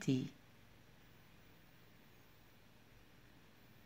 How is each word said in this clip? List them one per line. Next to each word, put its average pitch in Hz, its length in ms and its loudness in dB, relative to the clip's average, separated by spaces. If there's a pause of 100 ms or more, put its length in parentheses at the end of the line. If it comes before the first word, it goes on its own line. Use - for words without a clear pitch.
tij. 131 200 12 (3500)